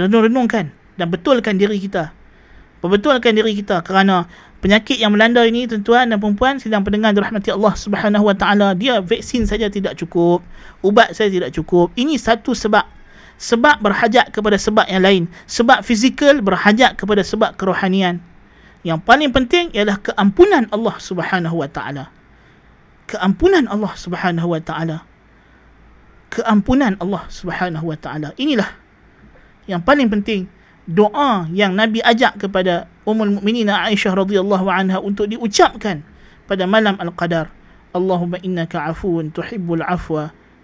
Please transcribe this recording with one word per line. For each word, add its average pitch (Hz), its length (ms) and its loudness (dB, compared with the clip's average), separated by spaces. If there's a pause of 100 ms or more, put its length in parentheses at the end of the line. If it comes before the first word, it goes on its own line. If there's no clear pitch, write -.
renung-renungkan 226 640 2 (260)
dan 175 140 -2
betulkan 214 480 0
diri 202 240 0
kita. 190 320 -6 (680)
Perbetulkan 226 560 2
diri 214 160 0
kita 202 320 -2
kerana 190 400 2 (320)
penyakit 220 400 0
yang 208 160 2
melanda 233 320 4
ini, 233 240 0
tuan-tuan 233 400 2
dan 214 80 0
puan-puan, 214 400 0
sidang 214 240 -2
pendengar 208 320 0
dirahmati 202 400 -2
Allah 202 240 2
Subhanahu 208 520 0
Wa 196 80 2
Taala, 202 360 2
dia 233 240 0
vaksin 226 480 -2
saja 214 240 -2
tidak 208 280 -4
cukup, 175 440 0 (400)
ubat 208 320 2
saja 214 160 0
tidak 180 240 -2
cukup. 175 400 0
Ini 269 240 0
satu 226 360 -2
sebab. 214 320 0 (560)
Sebab 240 400 2
berhajat 214 480 2
kepada 208 240 0
sebab 208 320 2
yang 185 160 0
lain. 190 200 4 (280)
Sebab 240 320 2
fizikal 254 560 2
berhajat 208 560 2
kepada 196 320 0
sebab 214 320 -2
kerohanian. 185 640 0 (640)
Yang 165 160 -4
paling 277 320 4
penting 339 400 0
ialah 202 240 0
keampunan 233 720 4
Allah 214 280 -2
Subhanahu 170 600 -4
Wa 147 120 -6
Taala. 135 340 -10 (1040)
Keampunan 240 560 2
Allah 202 320 -4
Subhanahu 170 560 -4
Wa 160 80 -4
Taala. 160 400 -6 (1300)
Keampunan 226 720 0
Allah 190 280 -6
Subhanahu 170 600 -6
Wa 156 80 -8
Taala. 151 400 -10
Inilah 262 420 -2 (880)
yang 175 160 -4
paling 269 240 4
penting, 208 400 -4 (360)
doa 208 680 0
yang 196 240 0
Nabi 220 240 0
ajak 233 400 2
kepada 185 480 -2 (160)
Ummul 208 320 0
Mukminin 208 320 0
Aisyah 196 480 0
radhiyallahu 190 480 0
anha 190 320 0
untuk 208 320 -4
diucapkan 214 720 -2 (480)
pada 190 160 -2
malam 208 320 2
Al-Qadar. 170 520 -6 (440)
"Allahumma 180 480 -2
innaka 170 480 -4
afuwun 165 400 -4
tuhibbul 170 560 -6
afwa 160 480 -4 (300)